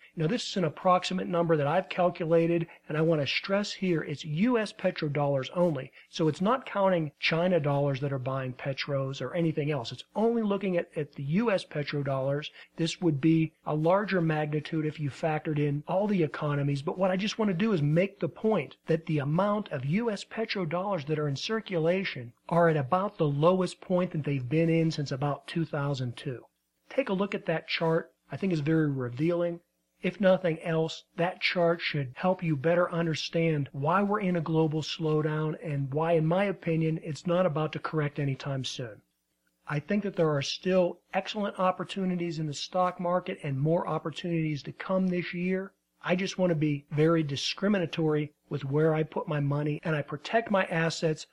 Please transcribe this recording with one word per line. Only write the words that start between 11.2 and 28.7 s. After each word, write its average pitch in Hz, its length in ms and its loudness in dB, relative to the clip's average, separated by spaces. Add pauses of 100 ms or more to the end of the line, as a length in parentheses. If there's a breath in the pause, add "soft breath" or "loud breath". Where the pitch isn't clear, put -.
U 202 260 2
S 185 140 0
petrodollars. 143 880 -2 (260 loud breath)
This 165 240 -2
would 156 200 2
be 160 320 4 (120)
a 151 100 -2
larger 180 460 2
magnitude 151 640 -2
if 151 160 -4
you 143 100 -2
factored 156 480 -2
in 147 300 0
all 190 180 0
the 202 160 2
economies. 143 600 -2
But 175 160 -4
what 190 120 2
I 190 60 0
just 196 220 -2
want 214 120 2
to 190 40 0
do 214 180 2
is 160 100 2
make 170 380 2
the 165 80 -2
point 185 480 -2 (100)
that 165 200 0
the 156 120 0
amount 196 520 0
of 135 160 -6
U 220 240 0
S 202 140 -6
petrodollars 185 840 -4
that 151 120 -2
are 151 100 -2
in 139 80 -2
circulation 175 1000 -2 (140)
are 170 200 6
at 156 80 4
about 185 400 0
the 160 100 2
lowest 170 540 4
point 180 320 0
that 151 120 -4
they've 135 240 -2
been 165 200 2
in 165 220 4
since 147 200 -4
about 143 380 -4
two 165 160 -2
thousand 143 520 -4
two. 123 280 -10 (440)
Take 269 200 -2
a 202 60 -2
look 196 200 -2
at 202 120 -6
that 160 200 -2
chart. 165 460 0 (180)
I 147 60 -10
think 190 160 -2
it's 156 100 0
very 156 260 4